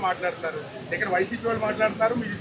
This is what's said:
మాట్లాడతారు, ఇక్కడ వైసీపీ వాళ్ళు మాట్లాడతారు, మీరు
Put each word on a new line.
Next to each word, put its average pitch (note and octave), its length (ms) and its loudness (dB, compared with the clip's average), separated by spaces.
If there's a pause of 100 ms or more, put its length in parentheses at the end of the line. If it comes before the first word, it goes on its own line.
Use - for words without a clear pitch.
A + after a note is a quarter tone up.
మాట్లాడతారు, E3 520 -2 (360)
ఇక్కడ G3+ 200 -2
వైసీపీ A3 340 0
వాళ్ళు A3 180 0
మాట్లాడతారు, A3 540 2
మీరు G#3 200 -4